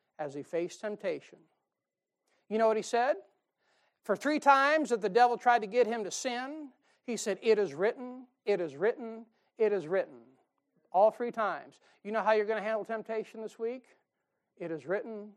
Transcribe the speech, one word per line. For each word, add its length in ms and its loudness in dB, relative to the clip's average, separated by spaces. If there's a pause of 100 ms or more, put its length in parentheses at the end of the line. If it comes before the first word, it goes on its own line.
(200)
as 140 -6
he 100 -8
faced 380 -6
temptation. 560 -8 (1120)
You 80 -2
know 100 4
what 80 2
he 80 -2
said? 320 0 (880)
For 140 -2
three 220 0
times 500 4
that 120 0
the 60 -2
devil 300 4
tried 240 4
to 60 -6
get 200 2
him 160 -4
to 80 -6
sin, 580 -8 (360)
he 100 -4
said, 260 -4
"It 160 6
is 160 0
written, 540 -2 (180)
it 140 2
is 160 -4
written, 500 -2 (320)
it 140 4
is 160 0
written." 320 -2 (720)
All 200 6
three 200 -6
times. 480 -6 (240)
You 80 -8
know 100 0
how 120 4
you're 120 2
gonna 160 -2
handle 220 -4
temptation 580 -8
this 160 -12
week? 280 -6 (720)
"It 120 -10
is 160 -8
written, 520 -6